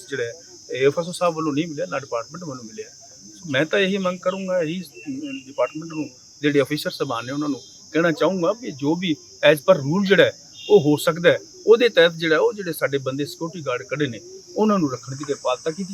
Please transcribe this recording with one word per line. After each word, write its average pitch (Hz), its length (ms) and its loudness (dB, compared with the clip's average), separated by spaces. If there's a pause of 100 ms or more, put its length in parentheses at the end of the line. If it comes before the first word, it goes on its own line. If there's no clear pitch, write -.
ਜਿਹੜਾ 127 140 -4
ਹੈ 117 80 -6 (420)
ਐਫ 135 260 2
ਐਸ 170 80 -4
ਓ 180 40 -8
ਸਾਹਿਬ 175 240 -2
ਵੱਲੋਂ 160 180 -2
ਨਹੀਂ 156 140 -2
ਮਿਲਿਆ, 156 220 -8
ਨਾ 143 100 -6
ਡਿਪਾਰਟਮੈਂਟ 127 440 -8
ਵੱਲੋਂ 135 200 -12
ਮਿਲਿਆ। 107 220 -14 (500)
ਸੋ 160 160 -12
ਮੈਂ 135 140 2
ਤਾਂ 214 140 0
ਇਹੀ 196 180 2
ਮੰਗ 180 220 -2
ਕਰੂੰਗਾ, 185 420 -2
ਇਹੀ, 165 200 -4
ਅਮ, - 380 -12 (280)
ਡਿਪਾਰਟਮੈਂਟ 156 460 -4
ਨੂੰ, 151 160 -6 (320)
ਜਿਹੜੇ 143 200 4
ਅਫੀਸਰ 151 300 -2
ਸਾਹਿਬਾਨ 120 340 -6
ਨੇ 127 60 -8
ਉਹਨਾਂ 147 180 -4
ਨੂੰ 127 120 -6 (300)
ਕਹਿਣਾ 165 200 2
ਚਾਹੂੰਗਾ 170 400 0
ਵੀ 226 200 -8
ਜੋ 143 240 -2
ਵੀ 175 200 -2 (360)
as 156 60 4
per 175 240 4
rule 170 260 0
ਜਿਹੜਾ 180 160 6
ਹੈ 117 160 2 (300)
ਉਹ 202 120 8
ਹੋ 147 160 4
ਸਕਦਾ 170 320 2
ਹੈ, 120 100 4 (280)
ਉਹਦੇ 233 220 6
ਤਹਿਤ 170 220 6
ਜਿਹੜਾ 165 280 0
ਉਹ 226 140 2
ਜਿਹੜੇ 185 200 -8
ਸਾਡੇ 139 240 0
ਬੰਦੇ 135 280 -4
ਸਿਕਿਉਰਿਟੀ 165 400 -8
ਗਾਰਡ 123 180 -4
ਕੱਢੇ 143 240 -4
ਨੇ 113 120 -8 (360)
ਉਹਨਾਂ 208 240 2
ਨੂੰ 147 120 0
ਰੱਖਣ 131 240 -10
ਦੀ 143 80 -10
ਕਿਰਪਾਲਤਾ 135 480 -4
ਕੀਤੀ 190 220 -8